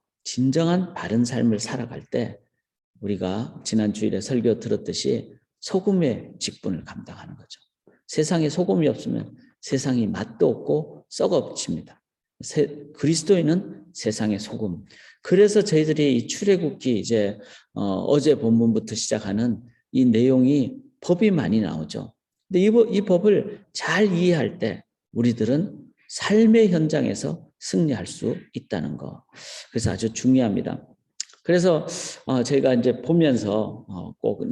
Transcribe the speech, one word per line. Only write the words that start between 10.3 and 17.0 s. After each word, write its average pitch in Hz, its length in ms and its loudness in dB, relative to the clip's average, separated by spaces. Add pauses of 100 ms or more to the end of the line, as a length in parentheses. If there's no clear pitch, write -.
없고 - 600 -4
썩어 - 280 0
없습니다. - 640 -6 (380)
세-, - 540 -4
그리스도인은 165 1000 0
세상의 107 460 -2
소금. 104 460 -8 (380)
그래서 202 400 4
저희들이 156 540 2
이 117 120 -2
출애굽기 170 720 0
이제, 104 400 0 (360)